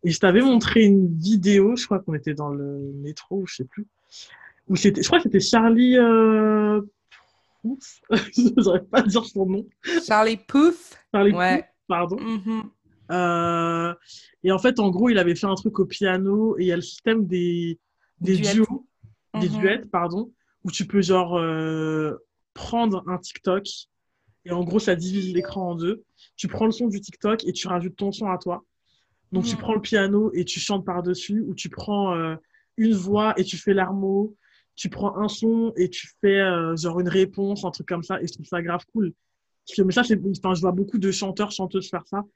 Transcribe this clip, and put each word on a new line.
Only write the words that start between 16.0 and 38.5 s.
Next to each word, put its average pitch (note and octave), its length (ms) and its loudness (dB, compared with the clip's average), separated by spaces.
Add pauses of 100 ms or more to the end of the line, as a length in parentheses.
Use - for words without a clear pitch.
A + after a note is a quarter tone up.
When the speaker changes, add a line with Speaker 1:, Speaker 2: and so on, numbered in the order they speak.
Speaker 1:
et F3 40 0
il F#3 60 2
y F3 40 2
a E3+ 40 0
le F3+ 60 -4
système A3+ 440 -2
des, F3 520 -2 (420)
des F#3 160 2
Speaker 2:
Duets. F3 180 0
Speaker 1:
duos, - 320 0 (540)
des F3 80 0
Speaker 2:
Mhm. D3+ 120 -4
Speaker 1:
duets, G3+ 300 0
pardon, F3 420 -4 (320)
où F#3 60 -6
tu - 160 -6
peux, G3+ 160 0
genre, F3 360 2
euh, D#3+ 760 -4 (400)
prendre A3+ 540 -2
un F3+ 100 -6
TikTok G3 460 -4 (800)
et F3 80 -8
en F3 120 -2
gros, E3+ 140 0
ça G3 180 2
divise F#3 380 -4
l'écran F#3 360 -4
en F3 40 -6
deux. F3 280 -4 (340)
Tu - 120 -8
prends - 180 -2
le A3+ 60 2
son A#3+ 160 -2
du G3+ 120 -6
TikTok A3 440 -4
et F3+ 80 -4
tu - 160 -10
rajoutes F3 280 -4
ton G3 160 -6
son G3+ 180 -6
à F3+ 80 -4
toi. F3 260 -8 (680)
Donc, F#3 120 -2
tu A#3 100 -4
Speaker 2:
Mhm. - 60 -8
Speaker 1:
prends A3 140 -2
le G#3 60 0
piano G#3 540 0
et F3 100 -2
tu - 160 -8
chantes G3+ 240 -4
par-dessus F3+ 640 -4
ou F#3+ 80 -8
tu - 140 -12
prends, G3+ 480 -4
euh, D#3+ 180 -4 (420)
une A3 180 2
voix G#3 420 0
et F#3+ 80 0
tu F#3 120 -8
fais G3 180 0
l'armo. G3 600 -2 (420)
Tu - 120 -8
prends - 300 -4
un G#3 100 -2
son A3+ 480 0
et F3+ 140 0
tu - 180 -14 (120)
fais, G3 200 4
euh, E3+ 360 0
genre, E3 240 -4
une F3+ 80 -2
réponse, F#3+ 560 0
un F3+ 60 -4
truc - 160 -14
comme F3 160 -6
ça. F#3+ 200 -6
Et E3+ 40 -6
je - 60 -8
trouve - 140 -18
ça F3 160 -4